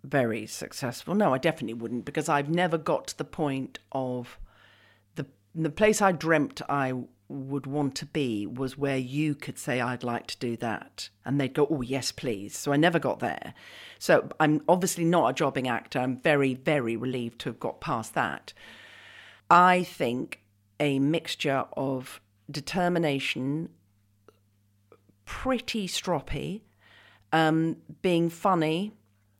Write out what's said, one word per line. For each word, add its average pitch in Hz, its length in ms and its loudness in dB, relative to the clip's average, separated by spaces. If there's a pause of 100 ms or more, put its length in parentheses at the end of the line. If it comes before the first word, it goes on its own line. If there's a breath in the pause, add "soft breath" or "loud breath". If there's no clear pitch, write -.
very 117 420 0
successful. - 720 -6
No, 196 180 4
I 131 60 0
definitely 135 340 -2
wouldn't, 117 320 -6
because 143 240 -4
I've 143 200 2
never 170 280 2
got 151 300 -2
to - 100 -12
the 147 80 -6
point 135 540 -4 (140)
of 127 440 -4 (800 soft breath)
the, - 100 -6 (300)
the 160 160 -2
place 214 320 4
I 196 80 6
dreamt 160 580 2
I 135 240 0 (360)
would 135 360 -6
want 135 300 0
to - 100 -8
be 117 400 -2
was 123 320 -6
where 139 200 0
you 143 360 0
could 143 240 -10
say, 127 240 -2
"I'd 123 220 -2
like 120 240 -4
to - 100 -10
do 117 200 -4
that." - 520 -6 (160)
And 139 140 0
they'd 131 140 -2
go, 147 160 4
"Oh, 147 120 0
yes, 127 300 -2
please." 101 440 -6
So - 180 -2
I 143 40 4
never 165 220 6
got 123 220 -2
there. - 320 -6 (440 loud breath)
So - 320 4 (100)
I'm 151 280 4
obviously 175 380 2
not 165 240 6
a 135 40 -2
jobbing 139 340 -2
actor. 123 320 -4
I'm 127 180 -2
very, 139 360 2
very 127 420 0
relieved 120 440 -4
to - 100 -6
have 113 100 -10
got - 220 -6
past 120 320 -4
that. 101 400 -4 (960 loud breath)
I 180 340 8
think - 580 -4 (380)
a 143 200 2
mixture 143 680 0 (100)
of 135 460 -6 (300)
determination, 151 1160 0 (1600)
pretty 233 640 -4
stroppy, 160 720 -4 (720 soft breath)
um, 160 460 2 (240)
being 170 280 2
funny, 170 640 0 (460)